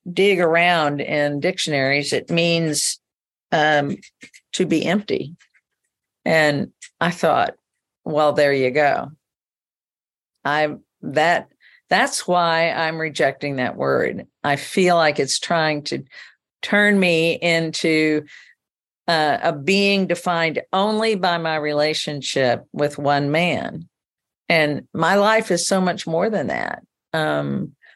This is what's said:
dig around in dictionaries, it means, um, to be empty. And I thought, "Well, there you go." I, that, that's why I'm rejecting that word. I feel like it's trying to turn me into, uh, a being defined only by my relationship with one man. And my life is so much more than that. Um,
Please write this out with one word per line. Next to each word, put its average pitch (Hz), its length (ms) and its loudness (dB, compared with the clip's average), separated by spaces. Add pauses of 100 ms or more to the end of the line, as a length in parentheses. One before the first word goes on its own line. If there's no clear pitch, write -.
(120)
dig 185 280 2
around 165 600 2
in 147 400 -2
dictionaries, 139 720 0
it - 180 -4
means, 165 680 0 (540)
um, 151 460 2 (560)
to 185 120 0
be 220 200 0
empty. 175 500 -2 (880)
And 151 460 2 (300)
I 170 100 0
thought, 147 440 0 (500)
"Well, 151 260 2
there 143 220 2
you 131 180 0
go." 143 400 0 (1300)
I, 151 300 0 (260)
that, 156 480 0 (400)
that's - 360 0
why 170 440 2
I'm 160 280 -4
rejecting 143 600 -2
that 123 180 -4
word. 135 500 -2 (160)
I 143 140 0
feel 180 400 0
like 156 240 2
it's 139 180 -2
trying 156 460 -2
to 139 220 -8 (560)
turn 208 360 2
me 165 360 2
into, 160 880 0 (840)
uh, 156 380 0
a 165 80 2
being 196 560 0
defined 170 540 -2 (100)
only 214 440 0
by 175 240 0
my 160 180 -4
relationship 147 1120 -2
with 143 260 -2
one 143 320 0
man. 156 600 -2 (580)
And 151 460 2
my 175 220 2
life 214 360 2
is - 160 0
so 190 140 2
much 180 260 -2
more 170 220 0
than 175 180 -2
that. 52 360 -6 (280)
Um, 147 640 -2 (200)